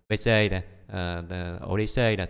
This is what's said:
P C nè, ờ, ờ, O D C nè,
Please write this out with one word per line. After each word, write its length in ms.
P 160
C 20
nè, 360
ờ, 420
ờ, 280
O 80
D 40
C 40
nè, 320